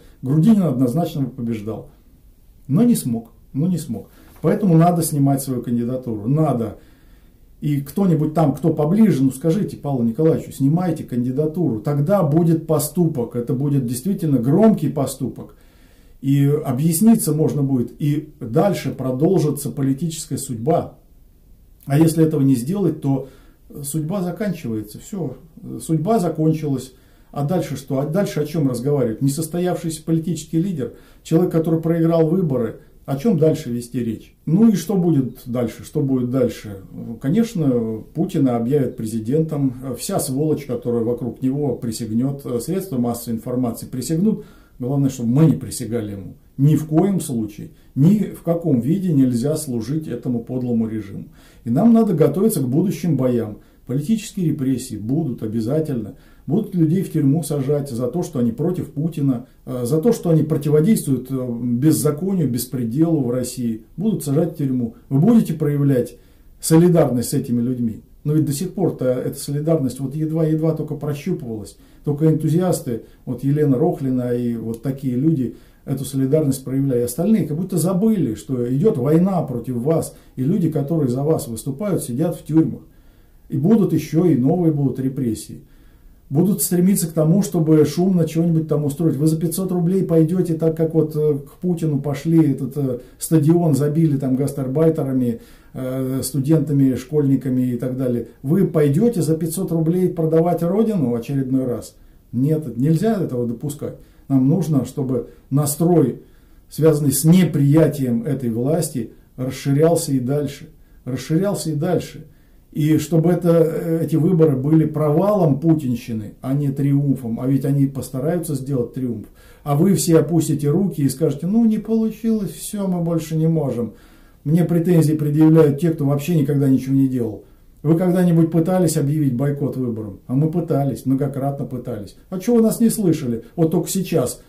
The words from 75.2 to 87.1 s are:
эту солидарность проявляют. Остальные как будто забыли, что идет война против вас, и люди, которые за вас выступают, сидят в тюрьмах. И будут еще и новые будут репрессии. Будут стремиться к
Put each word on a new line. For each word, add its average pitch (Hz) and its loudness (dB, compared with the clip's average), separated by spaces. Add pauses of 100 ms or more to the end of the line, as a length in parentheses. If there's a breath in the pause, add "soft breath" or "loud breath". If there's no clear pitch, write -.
эту 139 -4
солидарность 135 0
проявляют. 131 0
Остальные 185 0
как 147 -6
будто 185 -4
забыли, 180 0
что 120 -4
идет 175 2
война 160 2
против 123 -6
вас, 151 -2 (220 loud breath)
и 131 -4
люди, 170 0
которые 147 -2
за 127 -2
вас 147 0
выступают, 147 -6
сидят 156 -4
в - -18
тюрьмах. 151 0 (640 soft breath)
И - -6
будут 175 2
еще 156 0
и 147 4
новые 156 2
будут 139 -2
репрессии. 127 -6 (680 soft breath)
Будут 175 2
стремиться 180 2
к - -12